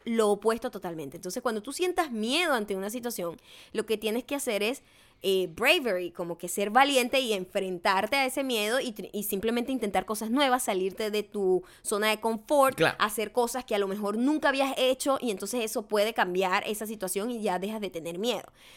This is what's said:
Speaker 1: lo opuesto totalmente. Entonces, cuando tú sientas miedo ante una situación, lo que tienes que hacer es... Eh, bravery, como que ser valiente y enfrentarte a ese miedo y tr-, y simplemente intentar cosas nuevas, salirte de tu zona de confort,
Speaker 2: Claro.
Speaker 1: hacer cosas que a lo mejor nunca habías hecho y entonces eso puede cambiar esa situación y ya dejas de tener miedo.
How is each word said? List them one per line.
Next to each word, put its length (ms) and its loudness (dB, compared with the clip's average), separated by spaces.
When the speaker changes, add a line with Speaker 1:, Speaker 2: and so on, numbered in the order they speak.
Speaker 1:
lo 240 2
opuesto 420 0
totalmente. 460 -10
Entonces, 260 -8
cuando 200 -2
tú 100 -10
sientas 400 -2
miedo 400 0
ante 240 -2
una 140 -4
situación, 500 -6
lo 140 -4
que 100 0
tienes 280 -2
que 100 -6
hacer 280 -2
es... 200 -2
Eh, 320 2
bravery, 580 2
como 260 -8
que 100 -10
ser 220 -2
valiente 500 4
y 140 0
enfrentarte 800 0
a 80 4
ese 180 -2
miedo 380 2
y 140 -4
tr-, 180 -10
y 120 -4
simplemente 460 0
intentar 360 0
cosas 240 -4
nuevas, 320 4
salirte 480 -2
de 120 0
tu 400 2
zona 260 0
de 120 2
confort, 580 2
Speaker 2:
Claro. 200 4
Speaker 1:
hacer 320 0
cosas 360 -2
que 80 -2
a 40 2
lo 80 2
mejor 300 -2
nunca 320 2
habías 300 2
hecho 420 2
y 100 -2
entonces 320 -4
eso 240 -4
puede 280 2
cambiar 520 2
esa 200 -4
situación 440 -4
y 120 -6
ya 160 0
dejas 240 -6
de 80 -4
tener 280 -8
miedo. 320 -2